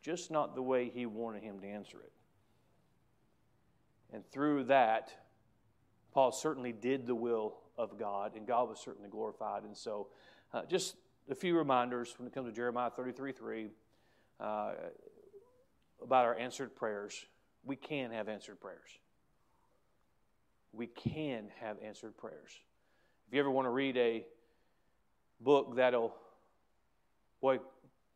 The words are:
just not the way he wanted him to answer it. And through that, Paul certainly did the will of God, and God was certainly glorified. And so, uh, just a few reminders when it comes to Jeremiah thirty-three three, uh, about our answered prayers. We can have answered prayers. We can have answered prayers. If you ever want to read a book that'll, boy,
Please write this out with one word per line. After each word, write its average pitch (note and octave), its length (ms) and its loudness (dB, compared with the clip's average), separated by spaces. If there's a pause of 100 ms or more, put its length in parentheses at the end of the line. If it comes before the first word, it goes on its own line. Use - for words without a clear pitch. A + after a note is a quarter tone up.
just E3 300 -6
not D3 240 2
the C3 60 -2
way B2+ 260 2
he B2 180 -4
wanted A2 380 -6
him G2 160 -10
to F#2+ 80 -10
answer G2+ 320 -10
it. - 120 -20 (2000)
And G#2+ 180 -10
through C#3+ 340 2
that, A#2 480 6 (1000)
Paul C3 200 6
certainly C3 400 -2
did A#2+ 340 0
the B2 80 2
will A2+ 420 0 (200)
of G#2 220 -4
God, G#2 380 -4
and G#2+ 100 -14
God A#2+ 220 4
was G#2+ 120 -12
certainly G2+ 300 -14
glorified. G#2+ 540 -6
And G#2 120 -14
so, G#2 320 -6 (460)
uh, A2+ 100 -2
just F3+ 320 -2 (340)
a C3+ 40 -4
few F3 220 2
reminders B2 640 2
when B2 80 -10
it A#2+ 60 -12
comes B2+ 160 -6
to A2 60 -8
Jeremiah A#2+ 360 -2
thirty-three B2+ 420 -6
three, A2+ 360 -8 (720)
uh, G#2 320 -2 (1300)
about B2+ 220 6
our A#2 120 4
answered A#2+ 380 -6
prayers. G#2 520 -4 (380)
We C3+ 120 -4
can C3 360 -6
have A2 160 -4
answered G#2 320 -10
prayers. F#2 280 -14 (1800)
We A2+ 140 -6
can B2 600 -4 (120)
have G#2+ 220 -8
answered G#2+ 340 -14
prayers. D2+ 360 -16 (760)
If A#2 80 -6
you C#3 60 4
ever C#3 100 2
want C3 160 2
to B2 40 0
read C3 260 0
a A#2 280 4 (1160)
book B2+ 340 6
that'll, B2 400 4 (1300)
boy, C3 180 4 (580)